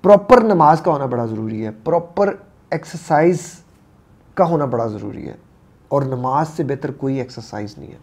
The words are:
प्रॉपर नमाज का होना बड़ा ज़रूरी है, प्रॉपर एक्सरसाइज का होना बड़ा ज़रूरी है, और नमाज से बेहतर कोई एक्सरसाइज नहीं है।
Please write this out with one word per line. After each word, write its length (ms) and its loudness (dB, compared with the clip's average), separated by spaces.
प्रॉपर 400 6
नमाज 380 4
का 100 0
होना 140 -2
बड़ा 200 -2
ज़रूरी 360 -6
है, 100 -6
प्रॉपर 720 -4
एक्सरसाइज 680 0
का 80 4
होना 200 0
बड़ा 220 -4
ज़रूरी 360 -10
है, 140 -14
और 120 0
नमाज 440 -4
से 160 -8
बेहतर 280 -6
कोई 280 -6
एक्सरसाइज 600 -12
नहीं 100 -18
है। 140 -20